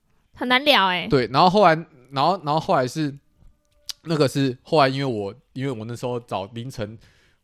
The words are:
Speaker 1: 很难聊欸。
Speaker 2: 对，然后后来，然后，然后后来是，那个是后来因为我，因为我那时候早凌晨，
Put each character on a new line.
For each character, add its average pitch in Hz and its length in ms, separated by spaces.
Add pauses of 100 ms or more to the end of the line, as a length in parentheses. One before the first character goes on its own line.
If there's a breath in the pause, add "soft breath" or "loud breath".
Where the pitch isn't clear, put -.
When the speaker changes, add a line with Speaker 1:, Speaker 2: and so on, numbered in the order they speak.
(340)
Speaker 1:
很 254 140
难 254 160
聊 240 220
欸。 180 220
Speaker 2:
对， 127 240
然 143 100
后 180 80
后 202 160
来， 160 80 (380)
然 139 120
后， 180 200
然 147 100
后 160 40
后 170 160
来 131 140
是， 151 240 (920)
那 160 120
个 147 100
是 135 360
后 156 180
来 135 80
因 135 120
为 139 40
我， 104 300 (180)
因 127 140
为 139 40
我 110 140
那 120 100
时 123 120
候 123 140
早 98 340
凌 117 160
晨， 110 260 (480 soft breath)